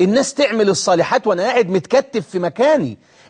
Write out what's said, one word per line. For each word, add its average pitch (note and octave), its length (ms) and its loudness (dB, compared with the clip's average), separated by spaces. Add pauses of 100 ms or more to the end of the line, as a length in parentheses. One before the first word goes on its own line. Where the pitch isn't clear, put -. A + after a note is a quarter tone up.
الناس G#3+ 320 0
تعمل A3 360 0
الصالحات F#3 580 0
وأنا F#3 160 0
قاعد A#3 260 0
متكتف G#3+ 580 -2
في F#3 120 -6
مكاني. F3+ 580 0 (320)